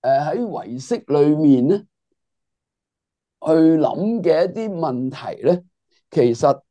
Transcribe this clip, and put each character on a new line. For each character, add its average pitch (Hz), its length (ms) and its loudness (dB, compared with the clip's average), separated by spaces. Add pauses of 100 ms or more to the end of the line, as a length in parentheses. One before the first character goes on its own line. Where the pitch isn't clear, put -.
呃， 143 340 -2
喺 240 100 -4
唯 127 320 -10
識 - 200 -6 (100)
裏 147 280 4
面 139 320 4
呢， 196 100 2 (1600)
去 156 120 -2
諗 160 720 2
嘅 165 240 2
一 185 80 -6
啲 220 160 -8
問 135 400 -6
題 110 380 -12
呢， 180 160 0 (460)
其 123 260 2
實 143 360 0